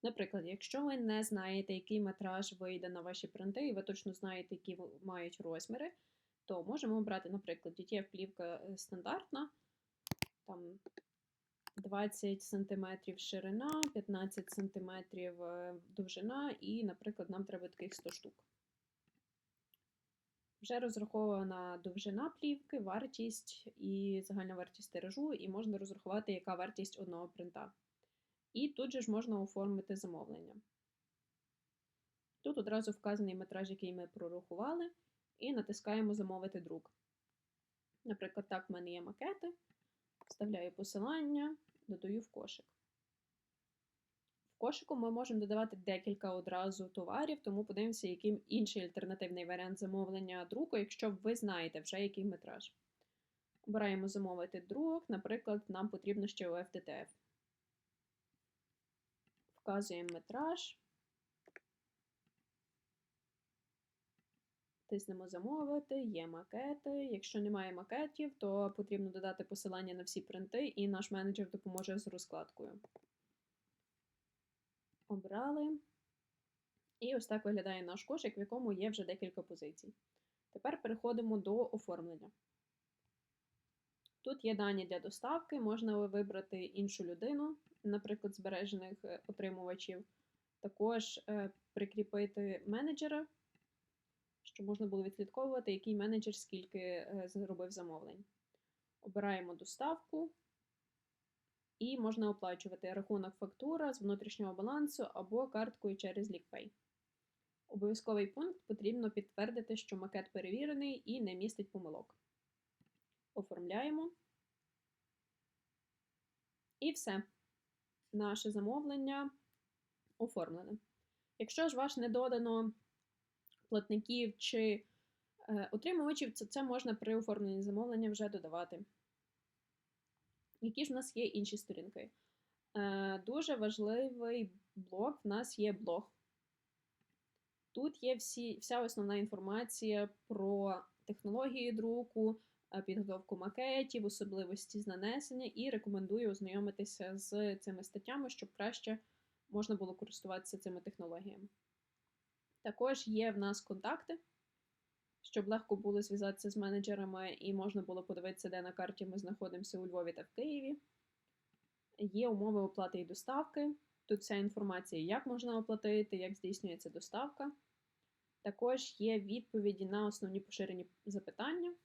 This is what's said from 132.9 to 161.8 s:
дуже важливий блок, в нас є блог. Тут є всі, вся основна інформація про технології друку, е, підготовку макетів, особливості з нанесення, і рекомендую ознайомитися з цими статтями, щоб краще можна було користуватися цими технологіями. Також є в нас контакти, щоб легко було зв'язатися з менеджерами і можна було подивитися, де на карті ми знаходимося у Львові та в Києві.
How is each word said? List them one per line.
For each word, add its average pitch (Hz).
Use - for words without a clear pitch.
дуже 302
важливий 233
блок, 202
в -
нас 220
є 208
блог. 190
Тут 285
є 254
всі, 233
вся 240
основна 208
інформація 208
про 196
технології 240
друку, 220
е, 196
підготовку 190
макетів, 254
особливості 202
з 208
нанесення, 240
і 254
рекомендую 208
ознайомитися 196
з 202
цими 196
статтями, 254
щоб 202
краще 220
можна 208
було 185
користуватися 190
цими 180
технологіями. 190
Також 247
є 220
в 202
нас 202
контакти, 269
щоб 202
легко 220
було 202
зв'язатися 202
з 202
менеджерами 196
і 196
можна 196
було 185
подивитися, 185
де 180
на 180
карті 190
ми 190
знаходимося 185
у 185
Львові 175
та 165
в 160
Києві. 285